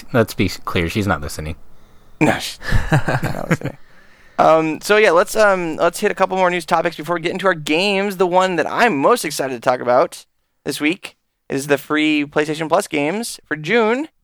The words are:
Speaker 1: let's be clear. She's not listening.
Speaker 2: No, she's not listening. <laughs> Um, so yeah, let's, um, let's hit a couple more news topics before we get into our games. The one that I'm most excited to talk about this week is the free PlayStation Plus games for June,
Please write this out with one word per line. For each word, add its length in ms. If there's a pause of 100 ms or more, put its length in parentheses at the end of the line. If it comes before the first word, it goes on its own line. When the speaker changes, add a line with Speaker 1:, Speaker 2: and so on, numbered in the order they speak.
(120)
Speaker 1:
let's 220
be 140
clear. 400
She's 180
not 140
listening. 360 (640)
Speaker 2:
No, 180
she's 220 (300)
not 600
listening. 320
<laughs> 40 (520)
Um, 440
so 160
yeah, 140
let's, 220
um, 420
let's 220
hit 120
a 40
couple 220
more 140
news 160
topics 280
before 220
we 60
get 100
into 140
our 80
games. 640
The 80
one 300
that 140
I'm 280
most 260
excited 300
to 60
talk 200
about 460 (380)
this 140
week 380 (320)
is 200
the 100
free 480
PlayStation 420
Plus 180
games 600
for 100
June, 520 (160)